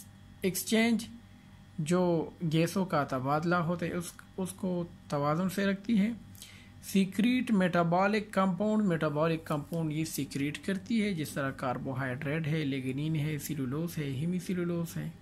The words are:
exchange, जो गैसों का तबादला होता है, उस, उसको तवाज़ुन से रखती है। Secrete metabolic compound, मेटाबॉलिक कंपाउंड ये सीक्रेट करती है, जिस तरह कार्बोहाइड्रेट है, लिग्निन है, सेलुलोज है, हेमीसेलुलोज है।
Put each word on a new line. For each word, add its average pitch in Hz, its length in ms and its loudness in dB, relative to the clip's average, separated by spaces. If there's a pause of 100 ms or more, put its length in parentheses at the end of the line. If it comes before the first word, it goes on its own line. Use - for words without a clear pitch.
(440)
exchange, 220 600 2 (760)
जो 170 540 2 (100)
गैसों 160 420 2
का 147 180 2
तबादला 147 520 0
होता 175 300 0
है, 165 60 -2
उस, 175 220 -6 (240)
उसको 180 500 -4 (220)
तवाज़ुन 151 380 2
से 196 180 0
रखती 196 300 0
है। 214 180 4 (800)
Secrete 214 580 2
metabolic 185 880 4
compound, 202 440 2
मेटाबॉलिक 160 640 2
कंपाउंड 156 460 -2
ये 160 120 0
सीक्रेट 143 520 -2
करती 202 440 -2
है, 202 140 0
जिस 151 200 -4
तरह 139 160 -2
कार्बोहाइड्रेट 135 960 -2
है, 156 180 0
लिग्निन 135 520 -2
है, 151 220 0
सेलुलोज 143 560 -4
है, 143 180 -4
हेमीसेलुलोज 170 840 -2
है। 156 260 -6